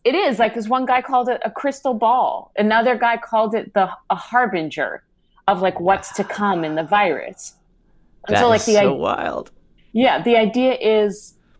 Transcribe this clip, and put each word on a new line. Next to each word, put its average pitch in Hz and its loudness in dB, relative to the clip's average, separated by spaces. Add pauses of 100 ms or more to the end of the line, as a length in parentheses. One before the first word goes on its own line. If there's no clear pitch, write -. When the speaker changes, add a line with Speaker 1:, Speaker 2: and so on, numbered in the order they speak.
Speaker 1:
It 262 2
is. 320 0
Like, 220 2
this 220 -6
one 254 0
guy 254 2
called 254 0
it 233 -2
a 208 -4
crystal 277 -4
ball. 220 0
Another 220 2
guy 233 0
called 220 -2
it - -6
the, 190 2 (200)
a 196 0
harbinger 170 -2 (440)
of, 196 2
like, 185 0
what's 190 0
to 202 -4
come 196 -2
in 156 -6
the 160 -2
virus. 156 -2 (720)
And 202 0
Speaker 2:
That - 4
Speaker 1:
so, 240 6
like, 214 4
Speaker 2:
is - -4
Speaker 1:
the 220 2
Speaker 2:
so 202 4
Speaker 1:
i-, 131 -4
Speaker 2:
wild. - -4 (420)
Speaker 1:
Yeah, 226 2
the 233 4
idea 247 2
is 214 0 (260)